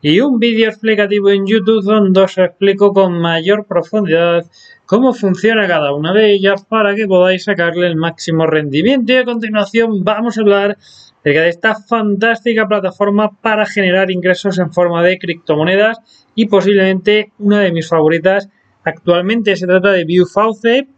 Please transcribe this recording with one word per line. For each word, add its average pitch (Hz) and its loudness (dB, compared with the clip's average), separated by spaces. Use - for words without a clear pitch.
y 156 2
un 262 0
vídeo 226 2
explicativo 208 0
en 196 0
YouTube 214 0
donde 196 2
os 185 0
explico 196 0
con 185 0
mayor 170 -2
profundidad 170 -2
cómo 247 2
funciona 202 0
cada 147 0
una 156 -4
de 208 4
ellas 196 2
para 208 0
que 214 -4
podáis 185 2
sacarle 175 -2
el 170 -2
máximo 160 -2
rendimiento. 160 0
Y 254 4
a 254 2
continuación 220 -2
vamos 214 -2
a 220 -4
hablar 202 0
acerca 151 0
de 170 2
esta 214 -2
fantástica 220 -2
plataforma 202 -2
para 214 -2
generar 190 0
ingresos 180 -2
en 170 -2
forma 170 0
de 185 2
criptomonedas 180 -2
y 220 0
posiblemente 196 0
una 208 2
de 190 2
mis 165 -4
favoritas 170 0
actualmente. 180 -2
Se 175 -6
trata 185 2
de 180 0
View 175 2
Faucet. 226 -2